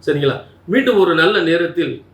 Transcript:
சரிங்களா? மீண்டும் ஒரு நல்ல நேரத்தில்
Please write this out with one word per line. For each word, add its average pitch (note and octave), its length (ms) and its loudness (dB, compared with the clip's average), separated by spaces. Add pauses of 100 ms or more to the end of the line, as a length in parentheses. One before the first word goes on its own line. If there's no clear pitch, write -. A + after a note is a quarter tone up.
சரிங்களா? C#3+ 320 -2 (360)
மீண்டும் B3 300 2
ஒரு F3+ 120 2
நல்ல E3 280 2
நேரத்தில் E3+ 500 -2 (220)